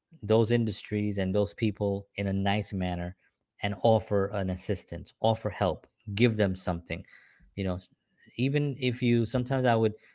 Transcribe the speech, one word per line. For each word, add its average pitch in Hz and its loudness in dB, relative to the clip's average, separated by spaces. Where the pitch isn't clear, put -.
those 110 4
industries 104 0
and 95 0
those 104 2
people 101 -2
in 101 -2
a 98 0
nice 98 0
manner 90 -4
and 104 -2
offer 104 2
an 98 -4
assistance, 92 -6
offer 110 0
help, 92 -2
give 110 4
them 95 2
something. 85 -6
You 98 -4
know, 92 -2
s-, - -14
even 139 0
if 127 -2
you, 117 4
sometimes 127 -2
I 120 6
would 110 2